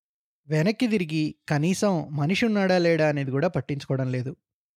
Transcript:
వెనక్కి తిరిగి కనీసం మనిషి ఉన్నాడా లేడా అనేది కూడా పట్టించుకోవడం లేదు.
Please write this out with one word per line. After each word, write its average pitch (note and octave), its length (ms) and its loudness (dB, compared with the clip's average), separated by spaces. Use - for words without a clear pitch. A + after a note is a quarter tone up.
వెనక్కి D#3+ 400 0
తిరిగి D#3+ 480 0
కనీసం D#3 680 0
మనిషి F3 300 0
ఉన్నాడా F#3+ 320 2
లేడా E3 300 4
అనేది C#3 220 -2
కూడా C#3+ 180 0
పట్టించుకోవడం C3+ 640 -4
లేదు. B2+ 240 -6